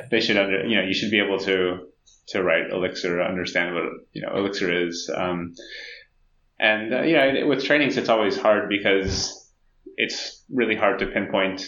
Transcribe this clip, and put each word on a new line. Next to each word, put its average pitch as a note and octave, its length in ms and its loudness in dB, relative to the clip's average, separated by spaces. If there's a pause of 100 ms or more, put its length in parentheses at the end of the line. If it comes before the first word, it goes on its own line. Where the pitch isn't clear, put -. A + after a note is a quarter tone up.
They A2+ 120 4
should A2 160 2
under-, G2 280 2
you A2+ 120 2
know, F#2+ 60 4
you F#2 100 0
should G#2 180 -2
be G#2+ 100 4
able G2 180 0
to, F#2 480 0 (420)
to G2+ 140 -2
write E2+ 280 2
Elixir, F2+ 500 -2
understand F2 540 -2
what, E2 80 -2 (300)
you - 80 -8
know, - 140 -6
Elixir F#2 520 0
is. - 280 -8
Um, F2 400 -4 (1040)
and, A2 340 2
uh, C3 80 -2
you D#3+ 140 2
know, C3+ 320 2
with C3+ 160 0
trainings, D3 340 2
it's B2 120 -2
always G#2+ 280 2
hard G#2 320 2
because G2 840 -2 (460)
it's - 520 -6
really A2 260 2
hard G2+ 240 2
to G#2 80 0
pinpoint, F#2+ 600 -2